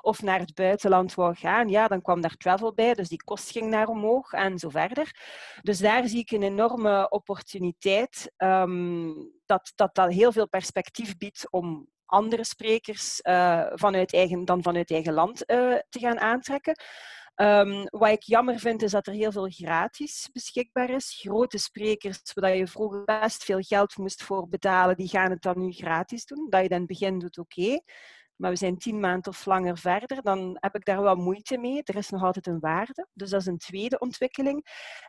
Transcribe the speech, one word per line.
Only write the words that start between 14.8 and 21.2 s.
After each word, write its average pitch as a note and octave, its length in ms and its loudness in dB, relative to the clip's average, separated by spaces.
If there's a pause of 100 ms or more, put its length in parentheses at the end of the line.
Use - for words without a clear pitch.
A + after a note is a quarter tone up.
eigen D#3+ 220 0
land, F3 320 0
eh, B3 300 2 (140)
te - 100 -12
gaan A#3 200 -2
aantrekken. B3+ 580 -2 (640)
Ehm, G3+ 460 6
wat G#3+ 260 4
ik G#3+ 120 2
jammer A#3 360 2
vind, A3 240 -2
is G#3 80 0
dat G3+ 160 0
er G3 60 -8
heel G#3+ 200 -2
veel F#3+ 160 -4
gratis F3 840 -4
beschikbaar B3 580 -4
is. - 300 -6